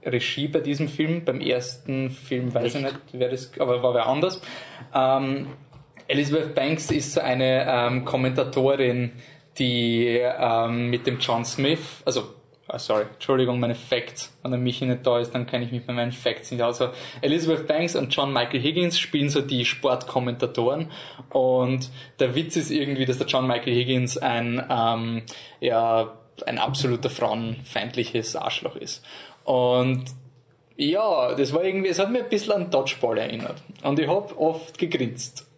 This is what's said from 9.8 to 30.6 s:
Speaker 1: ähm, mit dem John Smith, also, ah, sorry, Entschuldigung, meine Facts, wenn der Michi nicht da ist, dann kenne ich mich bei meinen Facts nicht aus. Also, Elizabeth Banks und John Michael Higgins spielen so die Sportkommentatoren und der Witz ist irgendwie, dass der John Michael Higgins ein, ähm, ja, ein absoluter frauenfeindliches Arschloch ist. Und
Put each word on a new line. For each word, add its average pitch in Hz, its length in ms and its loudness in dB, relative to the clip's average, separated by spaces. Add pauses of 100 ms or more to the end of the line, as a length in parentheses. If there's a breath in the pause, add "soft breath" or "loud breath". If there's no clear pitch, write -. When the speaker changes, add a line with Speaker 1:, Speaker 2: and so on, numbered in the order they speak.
Speaker 1:
ähm, 117 680 2
mit 123 180 0
dem 127 120 0
John 117 260 0
Smith, - 580 -2
also, 120 200 0 (440)
ah, 123 100 -6
sorry, 107 360 0
Entschuldigung, 123 480 2
meine 117 140 0
Facts, - 680 -6
wenn 131 100 -4
der 123 80 0
Michi 123 260 -2
nicht 127 220 0
da 120 120 4
ist, 120 140 -4
dann 123 140 -4
kenne 123 160 -2
ich 117 80 -6
mich 120 140 -6
bei 123 80 -6
meinen 120 180 -2
Facts - 400 -4
nicht 120 100 -2
aus. 120 200 0
Also, 127 120 -2 (280 loud breath)
Elizabeth 156 440 0
Banks 165 300 0
und 135 180 0
John 139 200 0
Michael 120 280 0
Higgins 170 380 2
spielen 143 300 0
so 143 100 2
die 135 240 0
Sportkommentatoren 123 1300 0 (380 loud breath)
und 127 600 2 (300 loud breath)
der 127 160 2
Witz 165 220 0
ist 156 140 -2
irgendwie, 139 340 0
dass 127 120 0
der - 100 -2
John 131 200 2
Michael 120 260 0
Higgins 127 440 2
ein, 120 520 0
ähm, 117 540 0 (380 loud breath)
ja, 113 560 2 (280)
ein 120 120 -4
absoluter 127 520 0
frauenfeindliches 113 1300 -4
Arschloch - 400 -6
ist. - 300 -12 (400 loud breath)
Und 127 600 2 (680)